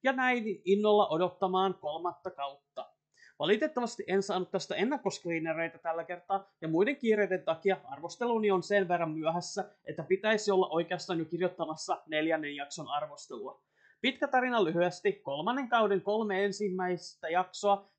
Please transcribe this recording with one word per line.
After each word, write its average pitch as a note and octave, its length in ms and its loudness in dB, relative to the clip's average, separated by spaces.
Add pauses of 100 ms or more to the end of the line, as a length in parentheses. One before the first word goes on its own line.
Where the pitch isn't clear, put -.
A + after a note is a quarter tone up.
ja C4 100 2
näin B3 520 0
innolla G#3 420 6
odottamaan F#3 640 2
kolmatta E3+ 580 -8
kautta. - 580 -12 (500)
Valitettavasti A#3 680 0
en F#3+ 160 2
saanut F#3 280 -4
tästä - 240 -4
ennakkoskriinereitä E3 1000 -2
tällä E3 260 -4
kertaa, F3+ 480 -4 (100)
ja E3+ 60 -6
muiden G3+ 300 2
kiireiden G#3 460 2
takia F3 400 0
arvosteluni G#3+ 680 -2
on F#3 120 2
sen G3 240 2
verran E3+ 240 0
myöhässä, E3 580 -4 (160)
että - 180 -8
pitäisi G#3 480 2
olla F#3 160 4
oikeastaan E3 520 -2
jo D#3 60 -2
kirjoittamassa F3+ 840 -4
neljännen D#3 480 0
jakson C#3+ 320 -10
arvostelua. C#3+ 760 -8 (400)
Pitkä A#3+ 260 -2
tarina B3 360 2
lyhyesti, F3 500 0
kolmannen G#3 560 -4
kauden G#3+ 320 4
kolme G3+ 440 0
ensimmäistä F#3 840 -4
jaksoa G3 680 0